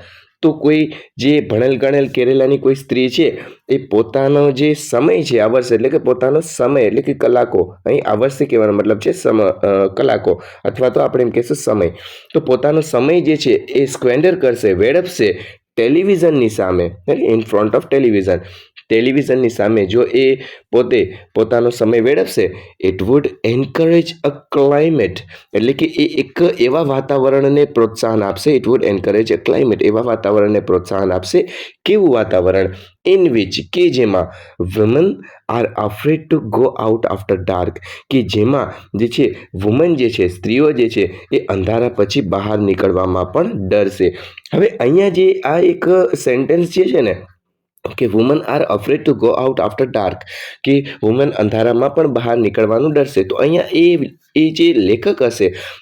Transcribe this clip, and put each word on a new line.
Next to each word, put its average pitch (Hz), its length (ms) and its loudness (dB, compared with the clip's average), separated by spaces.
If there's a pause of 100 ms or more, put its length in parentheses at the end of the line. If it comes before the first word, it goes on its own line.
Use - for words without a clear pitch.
(420)
તો 160 100 2
કોઈ 156 400 0 (240)
જે 143 240 2
ભણેલ 120 360 0
ગણેલ 135 320 0
કેરલાની 135 500 2
કોઈ 135 160 2
સ્ત્રી 127 340 -2
છે 127 300 0 (300)
એ 135 100 2
પોતાનો 135 720 2
જે 147 240 0
સમય 151 480 0
છે, 120 160 0
આવર્સ 120 340 2
એટલે 117 160 2
કે 147 100 0
પોતાનો 131 420 0
સમય 139 420 -2
એટલે 110 200 0
કે - 120 -2
કલાકો, 120 600 0 (120)
અહીં 139 200 0
આવર્સથી 135 400 -2
કહેવાનો 107 260 2
મતલબ 104 260 0
છે 104 140 -2
સમ-, 113 300 0
અ, 98 440 2
કલાકો 101 560 -2 (220)
અથવા 127 240 0
તો 123 120 0
આપણે 131 240 0
એમ 117 60 -2
કહેશું 117 260 -2
સમય. 101 340 -2 (440)
તો 160 60 2
પોતાનો 147 400 0
સમય 147 400 0
જે 156 160 0
છે 143 140 -2
એ 135 360 0
સ્ક્વેન્ડર 139 480 0
કરશે, 117 380 0
વેડફશે 120 680 0 (380)
ટેલિવિઝનની 156 720 2
સામે, 92 420 -2 (200)
in 113 300 0
front 107 340 0
of 127 80 0 (120)
television. 101 440 2 (520)
ટેલિવિઝનની 127 580 0
સામે 107 380 0
જો 113 160 2
એ 131 240 2 (460)
પોતે 120 280 2 (340)
પોતાનો 117 360 0
સમય 117 300 0
વેડફશે, 135 440 0 (400)
it 92 180 -2
would 135 260 0 (180)
encourage 160 680 0 (120)
a 143 80 0 (240)
climate, 143 640 2 (340)
એટલે 110 180 2
કે 135 140 0
એ 151 200 0 (160)
એક 139 200 -4 (180)
એવા 127 220 2
વાતાવરણને 139 840 2
પ્રોત્સાહન 113 580 0
આપશે, 98 340 0
it - 120 -2
would 127 160 2
encourage 104 460 0
a - 180 0
climate, 110 380 2
એવા 107 140 2
વાતાવરણને 107 600 0
પ્રોત્સાહન 95 520 -2
આપશે. - 360 -2 (360)
કેવું 185 300 2
વાતાવરણ? 92 600 0 (340)
In 190 140 4 (120)
which, 98 220 -2 (160)
કે 175 160 2
જેમાં 107 380 0 (500)
women 113 300 2 (420)
are 113 200 -2 (100)
afraid 143 520 -2
to 156 100 2 (160)
go 123 180 2 (120)
out 110 200 0 (100)
after 98 200 -2 (140)
dark, 90 240 -2 (360)
કે 135 120 2
જેમાં 110 500 0 (260)
જે 117 100 0
છે - 280 0 (180)
વુમન 120 400 2
જે 123 160 0
છે, 101 180 0
સ્ત્રીઓ 123 440 0
જે 123 160 0
છે 104 160 0 (280)
એ 139 60 2
અંધારા 104 500 -2
પછી 104 320 -2
બહાર 101 380 -2
નીકળવામાં 92 720 0
પણ 165 360 -4
ડરશે. 98 400 0 (460)
હવે 180 120 2
અહીંયા 175 420 2
જે 185 360 2
આ 151 140 0
એક 175 260 0 (300)
સેન્ટેન્સ 147 560 0
જે 185 140 2
છે 151 160 0
ને 98 160 0 (680)
કે - 220 -4
women 117 340 2 (140)
are 147 140 0
afraid 135 400 -2
to 147 60 4
go 113 180 2 (100)
out 131 180 0
after 107 260 -2
dark, 104 340 -4 (440)
કે 139 100 2 (280)
વુમન 120 280 2
અંધારામાં 113 640 0
પણ 160 120 2
બહાર 120 300 -2
નીકળવાનું 113 560 0
ડરશે. 139 320 0
તો 92 120 -6
અહીંયા 160 360 0
એ, 170 260 4 (380)
એ 156 140 2
જે 165 220 2
લેખક 117 500 0
હશે 113 240 0 (340)